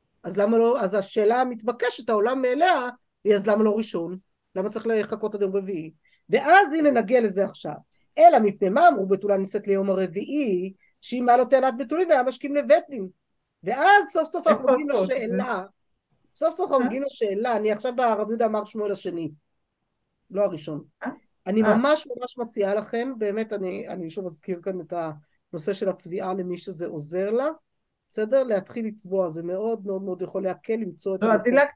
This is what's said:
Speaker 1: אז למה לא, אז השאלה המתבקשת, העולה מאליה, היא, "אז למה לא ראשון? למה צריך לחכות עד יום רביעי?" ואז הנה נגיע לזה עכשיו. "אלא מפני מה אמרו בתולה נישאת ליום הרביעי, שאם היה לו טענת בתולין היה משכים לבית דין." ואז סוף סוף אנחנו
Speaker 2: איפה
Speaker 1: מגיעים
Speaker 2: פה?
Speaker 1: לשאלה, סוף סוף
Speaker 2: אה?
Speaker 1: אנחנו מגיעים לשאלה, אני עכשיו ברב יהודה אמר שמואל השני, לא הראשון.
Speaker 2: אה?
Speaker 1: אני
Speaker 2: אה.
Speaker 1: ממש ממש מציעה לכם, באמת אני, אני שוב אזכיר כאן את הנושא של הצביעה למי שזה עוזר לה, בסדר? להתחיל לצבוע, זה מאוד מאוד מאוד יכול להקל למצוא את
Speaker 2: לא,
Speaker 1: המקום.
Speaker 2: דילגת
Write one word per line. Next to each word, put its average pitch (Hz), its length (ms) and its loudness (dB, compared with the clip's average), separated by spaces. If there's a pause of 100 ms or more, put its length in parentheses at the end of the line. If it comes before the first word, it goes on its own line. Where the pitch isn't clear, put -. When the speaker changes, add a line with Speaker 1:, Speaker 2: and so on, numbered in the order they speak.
(240)
Speaker 1:
אז 180 140 -8
למה 214 200 2
לא, 233 240 4
אז 190 120 -2
השאלה 214 480 2
המתבקשת, 247 680 -4
העולה 220 260 0
מאליה, 262 540 2 (340)
היא, 208 120 4
"אז 196 120 -2
למה 214 160 4
לא 214 140 2
ראשון? 180 400 -6 (380)
למה 190 140 -4
צריך 226 180 -6
לחכות 208 480 -2
עד 202 60 -10
יום 190 140 0
רביעי?" 185 360 -6 (380)
ואז 294 440 6
הנה 302 180 4
נגיע 240 300 2
לזה 196 240 0
עכשיו. - 280 -10 (440)
"אלא 311 220 10
מפני 202 300 2
מה 294 180 6
אמרו 208 200 4
בתולה 196 300 2
נישאת 196 300 -4
ליום 196 220 2
הרביעי, 190 840 -2 (280)
שאם 247 280 -2
היה 240 80 8
לו 254 80 4
טענת 254 320 2
בתולין 311 340 -2
היה 262 120 6
משכים 269 320 -4
לבית 285 340 4
דין." 202 200 -10 (540)
ואז 320 400 4 (100)
סוף 320 160 0
סוף 339 180 -4
אנחנו 294 160 2
Speaker 2:
איפה 262 100 2
Speaker 1:
מגיעים 285 220 0
Speaker 2:
פה? 208 80 2
Speaker 1:
לשאלה, 220 600 -4 (720)
סוף 330 200 -2
סוף 370 160 -4
Speaker 2:
אה? 277 40 4
Speaker 1:
אנחנו 254 100 4
מגיעים 254 180 -4
לשאלה, 233 540 -2
אני 214 140 0
עכשיו 240 240 -4
ברב 220 340 0
יהודה 233 160 0
אמר 214 200 -2
שמואל 208 260 -6
השני, 170 400 -6 (1000)
לא 190 120 0
הראשון. 160 400 -6 (200)
Speaker 2:
אה? 220 60 -6 (380)
Speaker 1:
אני 214 160 2
Speaker 2:
אה. 214 120 4
Speaker 1:
ממש 285 400 2
ממש 240 220 -10
מציעה 220 380 -2
לכם, 233 420 -4
באמת 214 360 -4
אני, 196 340 -6
אני 170 220 -10
שוב 190 160 -10
אזכיר 175 380 -8
כאן 185 180 -6
את 156 120 -14 (580)
הנושא 175 220 -6
של 196 160 -4
הצביעה 185 440 -6
למי 180 240 -6
שזה 175 300 -10
עוזר 170 440 -6
לה, 247 160 0 (600)
בסדר? 233 340 0
להתחיל 220 420 -4
לצבוע, 190 440 -4
זה 165 140 -8
מאוד 196 420 -4
מאוד 196 180 -6
מאוד 185 180 -8
יכול 190 220 -6
להקל 185 300 -6
למצוא 196 420 -6
את 190 60 -8
Speaker 2:
לא, 214 60 2
Speaker 1:
המקום. 214 160 2
Speaker 2:
דילגת 262 320 4